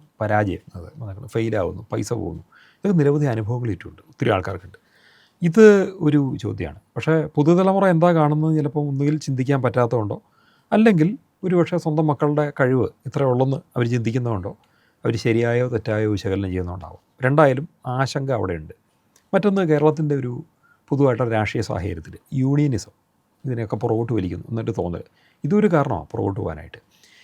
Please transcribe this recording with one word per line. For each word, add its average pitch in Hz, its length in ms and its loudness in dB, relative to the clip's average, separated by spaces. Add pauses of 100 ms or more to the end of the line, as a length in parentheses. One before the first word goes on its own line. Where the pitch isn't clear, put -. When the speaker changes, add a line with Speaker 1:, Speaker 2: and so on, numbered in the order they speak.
(200)
Speaker 1:
പരാജയം, 107 400 0 (140)
Speaker 2:
അതെ. 98 520 -14
Speaker 1:
ഫെയിലാവുന്നു, 110 680 -4
പൈസ 110 200 -6
പോകുന്നു, 87 320 -8 (280)
ഇതൊക്കെ 196 260 0
നിരവധി 147 280 2
അനുഭവങ്ങൾ 120 420 -4
ചുറ്റുമുണ്ട്, - 400 -10
ഒത്തിരി 120 220 -2
ആൾക്കാർക്കുണ്ട്. 95 480 -4 (640)
ഇത് 202 580 6
ഒരു 147 400 2
ചോദ്യമാണ്. 98 400 -8 (160)
പക്ഷേ 156 380 0
പുതുതലമുറ 185 520 4
എന്താ 175 280 4
കാണുന്നത് 156 420 2
ചിലപ്പോൾ 147 320 -2
ഒന്നുകിൽ 143 300 0
ചിന്തിക്കാൻ 131 440 -2
പറ്റാത്തതുകൊണ്ടോ, 117 600 0 (500)
അല്ലെങ്കിൽ 208 460 4 (260)
ഒരുപക്ഷെ 175 320 2
സ്വന്തം 156 300 0
മക്കളുടെ 147 540 0
കഴിവ് 127 280 2 (180)
ഇത്രയേ 139 220 -2
ഉള്ളെന്ന് 131 280 0
അവർ 123 340 -4
ചിന്തിക്കുന്നതുകൊണ്ടോ, 117 680 -4 (480)
അവർ 117 120 -2
ശരിയായോ 120 520 0
തെറ്റായോ 110 420 -2
വിശകലനം 98 380 -2
ചെയ്യുന്നതുകൊണ്ടാവും. 90 500 -8 (260)
രണ്ടായാലും 143 440 4 (180)
ആശങ്ക 135 460 -4
അവിടെയുണ്ട്. 87 420 -4 (600)
മറ്റൊന്ന് 196 280 2
കേരളത്തിൻ്റെ 151 520 2
ഒരു 123 300 -6 (440)
പൊതുവായിട്ടുള്ള 131 440 2
രാഷ്ട്രീയ 107 300 -2
സാഹചര്യത്തിൽ 92 500 -6 (200)
യൂണിയനിസം, 139 580 0 (540)
ഇതിനെയൊക്കെ 117 320 -6
പുറകോട്ട് 113 360 -2
വലിക്കുന്നു 90 360 -4
എന്നൊരു 113 300 -6
തോന്നൽ, 87 240 -6 (420)
ഇതൊരു 208 220 2
കാരണമാണ് 139 400 0
പുറകോട്ട് 101 340 -6
പോകാനായിട്ട്. 80 380 -10 (460)